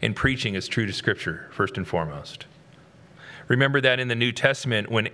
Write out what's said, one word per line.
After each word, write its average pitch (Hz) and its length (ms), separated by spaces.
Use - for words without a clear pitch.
and 110 120
preaching 127 400
is 92 140
true 117 160
to 98 80
Scripture, - 600
first - 260
and 90 100
foremost. 78 560
Remember 135 320
that 127 180
in 127 100
the 120 60
New 120 160
Testament, 120 600
when 113 240